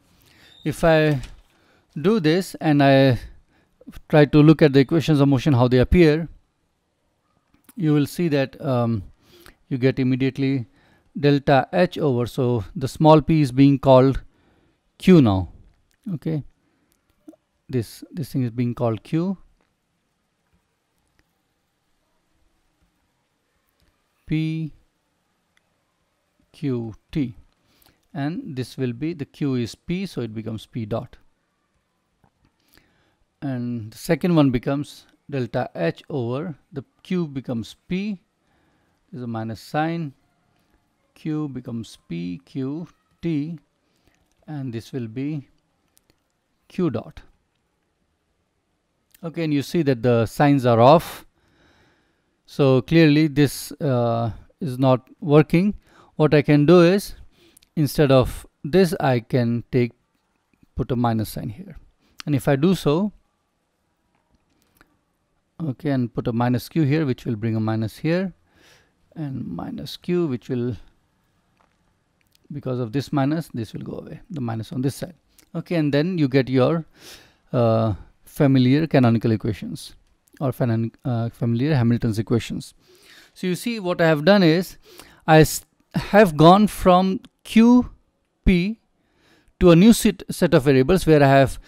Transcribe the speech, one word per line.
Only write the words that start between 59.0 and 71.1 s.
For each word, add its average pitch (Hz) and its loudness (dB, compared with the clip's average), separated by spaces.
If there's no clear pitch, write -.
can 117 -2
take, 123 0
put - -6
a 127 -4
minus 113 -2
sign - -10
here. 135 -18
And 147 -2
if 127 -4
I 143 2
do 170 0
so, 170 -2
okay, 143 -6
and 127 -4
put - -8
a 120 -4
minus 123 -2
q - -2
here, 151 0
which 127 -6
will 120 -6
bring 110 -4
a 110 -2
minus 110 -4
here, 175 -4
and 139 -10
minus - -12
q, 175 -4
which 123 -8
will, 120 -6